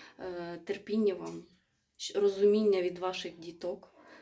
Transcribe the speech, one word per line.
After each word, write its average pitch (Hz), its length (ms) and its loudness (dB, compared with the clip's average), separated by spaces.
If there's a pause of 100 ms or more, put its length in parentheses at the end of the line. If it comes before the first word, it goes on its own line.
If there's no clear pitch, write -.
(180)
Е, 175 480 -8
терпіння 202 480 0
вам, 170 300 -10 (520)
щ-, - 240 -4
розуміння 202 640 4
від 175 160 -2
ваших 180 400 -6
діток. 170 560 -10 (280)